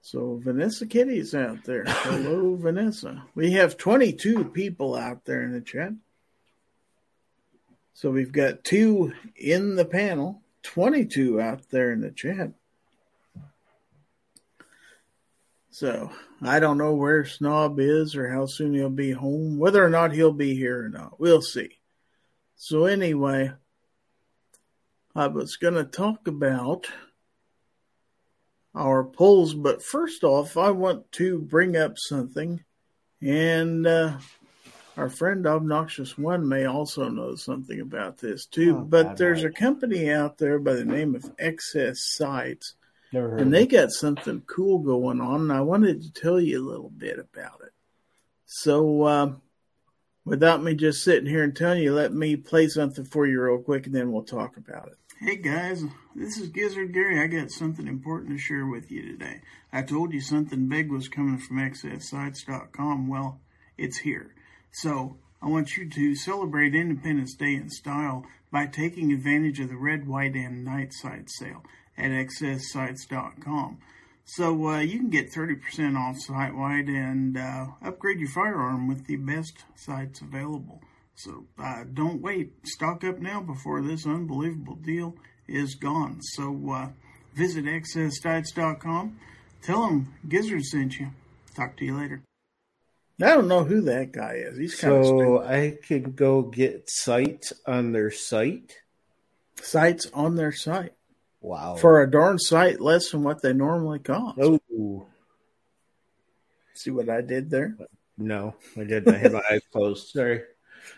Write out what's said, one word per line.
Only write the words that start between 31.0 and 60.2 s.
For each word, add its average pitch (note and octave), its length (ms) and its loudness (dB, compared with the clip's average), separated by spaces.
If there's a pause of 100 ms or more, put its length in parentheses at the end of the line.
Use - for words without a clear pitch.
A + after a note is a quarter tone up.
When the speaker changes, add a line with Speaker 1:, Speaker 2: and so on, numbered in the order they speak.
Speaker 1:
to F3+ 260 0
bring E3 360 2
up D#3 220 0
something, D#3 640 -6 (580)
and, E3 640 2
uh, D#3+ 300 4 (800)
our C#3 140 -4
friend F#3 380 0
Obnoxious D#3 680 0
One E3 320 0
may C3+ 180 2
also C3+ 440 -2
know B2+ 260 -6
something C3 440 -8
about G2+ 400 -8
this G#2+ 260 -8
too, E3 340 4
Speaker 2:
Oh, - 20 -6
Speaker 1:
but D#3+ 220 6
Speaker 2:
God, G2+ 140 0
Speaker 1:
there's F3 260 4
Speaker 2:
Mike. D#3 120 -2
Speaker 1:
a - 40 -10
company A3+ 520 2
out D3 260 0
there D3 220 2
by C#3+ 140 2
the A#2+ 120 0
name C3+ 300 0
of A#2 100 -10 (140)
Excess D3+ 640 -2
Sites, B2+ 720 -6 (360)
Speaker 2:
Never B2 200 -2
heard A2+ 100 -4
Speaker 1:
and C3 60 4
Speaker 2:
of C#3 60 6
Speaker 1:
they G3 100 8
Speaker 2:
it. C4 80 4
Speaker 1:
got C#3+ 200 6
something - 500 -4
cool F#3+ 380 0
going B2+ 420 0
on, C3+ 200 -2
and D3+ 120 0
I C3+ 80 0
wanted F3+ 420 4
to D#3 100 -16
tell F3 260 2
you C#3 220 0
a C3+ 80 -6
little - 200 -12
bit - 280 -10
about - 460 -16
it. - 100 -20 (720)
So, D3+ 580 2
uh, C#3+ 300 4 (880)
without D#3 380 4
me D#3+ 140 0
just D3 280 0
sitting D3+ 260 4
here D#3 140 2
and C#3+ 120 0
telling F3 260 2
you, C#3+ 140 2
let D3 180 2
me D3+ 220 0
play D#3+ 320 4
something C#3+ 380 -2
for D3 200 0
you C3 160 2
real B2 160 2
quick, C3+ 300 -2
and C3+ 80 -4
then B2 160 0
we'll A2 120 -4
talk A2 340 -8
about - 320 -18
it. - 80 -20 (220)
Hey G3+ 180 -4
guys, F3 440 -4 (340)
this G#3+ 220 -10
is F#3+ 120 -10
Gizzard F#3+ 440 -6
Gary. F#3 260 0
I D3+ 60 0
got E3 240 -4
something D#3+ 380 -6
important C#3+ 460 -8
to C#3 40 -8
share C#3 300 -6
with A#2+ 240 -10
you - 100 -10
today. - 400 -14 (320)
I C3 80 -4
told D#3 320 -4
you C#3 80 -4